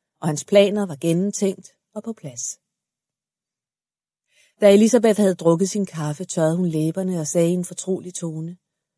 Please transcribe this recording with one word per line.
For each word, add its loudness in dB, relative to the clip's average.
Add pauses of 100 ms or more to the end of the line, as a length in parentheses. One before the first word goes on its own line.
(200)
og -4
hans -4
planer 2
var -10
gennemtænkt -2 (220)
og -12
på -12
plads. -14 (2000)
Da 8
Elizabeth 4
havde 4
drukket 2
sin -4
kaffe, -8
tørrede -2
hun -2
læberne -2
og -6
sagde 0
i 0
en -2
fortrolig -8
tone: -10 (420)